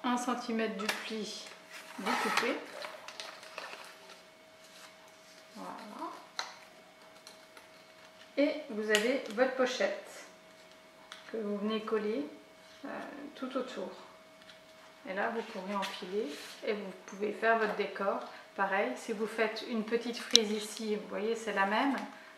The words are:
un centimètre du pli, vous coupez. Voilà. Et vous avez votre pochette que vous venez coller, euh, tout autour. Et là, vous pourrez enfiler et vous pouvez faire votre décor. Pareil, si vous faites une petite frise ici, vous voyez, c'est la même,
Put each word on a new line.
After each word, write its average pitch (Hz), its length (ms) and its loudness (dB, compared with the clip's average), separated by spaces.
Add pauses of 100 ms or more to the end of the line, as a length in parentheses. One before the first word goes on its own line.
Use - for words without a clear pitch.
un 247 120 4
centimètre 226 600 0
du 208 100 -2
pli, - 580 -2 (540)
vous 202 140 0 (100)
coupez. 226 340 2 (3000)
Voilà. 208 540 -8 (2250)
Et 302 340 6
vous 214 200 0
avez 233 400 6
votre 254 260 4
pochette - 480 2 (1300)
que 226 40 -4
vous 208 220 0
venez 214 240 0
coller, 220 420 2 (600)
euh, 277 40 -8 (460)
tout 262 220 -4
autour. 202 340 -2 (1160)
Et 190 60 -4
là, 214 160 2
vous 226 120 0
pourrez 202 320 -4
enfiler 196 520 0 (400)
et 220 60 4
vous 196 200 -4 (140)
pouvez 208 260 -2
faire 226 260 6
votre 208 180 4
décor. 202 440 0 (360)
Pareil, 202 400 4
si - 160 -4
vous 214 140 2
faites 214 420 2
une 220 160 2
petite 233 320 0
frise 214 340 6
ici, 214 460 0
vous 190 120 -4
voyez, 202 280 0
c'est 214 160 -2
la 196 140 4
même, 240 300 4 (420)